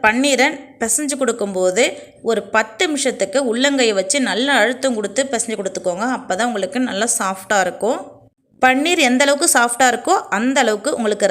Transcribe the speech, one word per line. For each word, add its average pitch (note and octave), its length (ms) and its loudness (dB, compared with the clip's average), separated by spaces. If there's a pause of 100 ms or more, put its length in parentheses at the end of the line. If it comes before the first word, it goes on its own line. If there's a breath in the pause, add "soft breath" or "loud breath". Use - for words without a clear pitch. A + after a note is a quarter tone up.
பன்னீரை C4 440 2 (320)
பிசைஞ்சு C4+ 400 -2
கொடுக்கும்போது G3+ 640 0 (460 loud breath)
ஒரு G#3 120 -2 (140)
பத்து A3+ 320 0
நிமிஷத்துக்கு C#4 520 -2 (100)
உள்ளங்கையை B3+ 500 2
வச்சு A#3 180 -2 (120)
நல்லா C4 320 0
அழுத்தம் B3 360 -2
கொடுத்து G3+ 320 -2
பிசைஞ்சு A3 300 -4
கொடுத்துக்கோங்க. F#3 460 -4 (100)
அப்பதான் A#3 340 -4
உங்களுக்கு A3 380 -2
நல்லா G3+ 200 -2 (120)
சாஃப்டா G3 460 0
இருக்கும். A3+ 340 -2 (600)
பன்னீர் C#4+ 440 4
எந்த B3+ 160 2
அளவுக்கு C#4+ 300 2
சாஃப்டா A#3+ 380 2
இருக்கோ A#3+ 220 0 (220)
அந்த B3 280 0
அளவுக்கு G#3+ 340 -2
உங்களுக்கு G#3 340 0